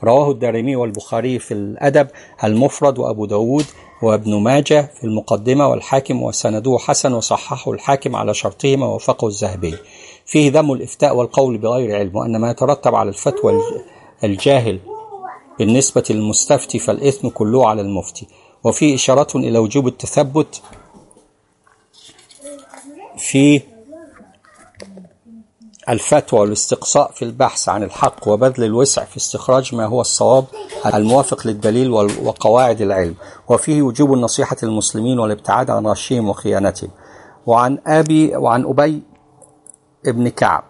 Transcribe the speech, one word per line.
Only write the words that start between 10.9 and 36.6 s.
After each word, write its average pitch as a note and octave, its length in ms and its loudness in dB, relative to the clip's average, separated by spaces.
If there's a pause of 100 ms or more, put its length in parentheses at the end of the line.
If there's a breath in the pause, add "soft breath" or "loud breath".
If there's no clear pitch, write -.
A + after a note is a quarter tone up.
والقول B2 420 0
بغير A2+ 380 -2
علم، G2+ 200 -4
وأن A#2 200 -2
ما A2+ 140 0
يترتب C3 440 2
على G#2+ 140 2
الفتوى G#4 440 0
الج-، A4+ 280 -2 (440 loud breath)
الجاهل G#2+ 560 0 (760)
بالنسبة A#2+ 520 2
للمستفتي G#2+ 680 0
فالإثم B2+ 500 -2
كله A2+ 400 2
على G#2+ 140 0
المفتي. G2 440 -8 (380 soft breath)
وفيه C#3 300 2
إشارة C3 400 2
إلى A#2+ 240 0
وجوب A2+ 280 0
التثبت C#3+ 760 -2 (2500)
في C#3+ 420 4 (2250)
الفتوى B2 520 2
والاستقصاء G#2+ 680 0
في - 140 -10
البحث A#2 440 -2
عن G2+ 140 -2
الحق، - 460 -2
وبذل B2 360 2
الوسع A#2 400 0
في - 120 -20
استخراج B2+ 580 -2
ما A2+ 120 -2
هو A#2+ 140 -2
الصواب B2 440 2 (500)
الموافق A#2 520 2
للدليل A2+ 440 0
وال-، G#2 320 0
وقواعد A2+ 580 2
العلم. F#2+ 340 0 (340 loud breath)
وفيه D3 340 2
وجوب C3+ 300 2
النصيحة B2+ 500 0
للمسلمين A2+ 560 -2
والابتعاد A2 520 -2
عن G#2+ 160 0
غشهم G#2+ 420 -2
وخيانتهم. G2 600 -2 (560 loud breath)